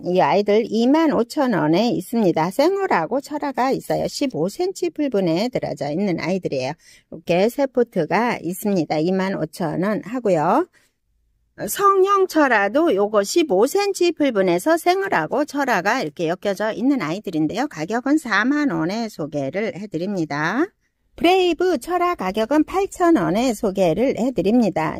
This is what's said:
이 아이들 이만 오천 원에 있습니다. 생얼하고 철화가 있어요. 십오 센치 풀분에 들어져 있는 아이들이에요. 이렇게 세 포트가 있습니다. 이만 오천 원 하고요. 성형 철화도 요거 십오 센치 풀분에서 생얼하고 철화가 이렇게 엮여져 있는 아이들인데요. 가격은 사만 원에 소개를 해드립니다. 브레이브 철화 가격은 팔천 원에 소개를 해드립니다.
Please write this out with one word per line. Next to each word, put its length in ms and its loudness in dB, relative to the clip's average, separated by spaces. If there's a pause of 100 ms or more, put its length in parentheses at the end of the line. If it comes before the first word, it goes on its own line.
이 140 2
아이들 460 4
이만 460 2
오천 400 0
원에 380 2
있습니다. 600 0
생얼하고 720 0
철화가 520 -4
있어요. 360 -2
십오 400 -2
센치 420 -4
풀분에 580 0
들어져 420 -4
있는 280 -2
아이들이에요. 540 -4 (400)
이렇게 360 0
세 180 -2
포트가 760 -2
있습니다. 560 -2
이만 360 -2
오천 480 -4
원 220 -2
하고요. 640 0 (1000)
성형 600 4
철화도 680 4
요거 280 2
십오 440 2
센치 460 0
풀분에서 640 2
생얼하고 680 0
철화가 560 0
이렇게 280 -4
엮여져 440 -2
있는 300 0
아이들인데요. 680 -4
가격은 480 -2
사만 540 0
원에 400 -4
소개를 640 -6
해드립니다. 880 -4 (500)
브레이브 600 2
철화 380 -2
가격은 500 0
팔천 520 0
원에 360 0
소개를 680 0
해드립니다. 800 0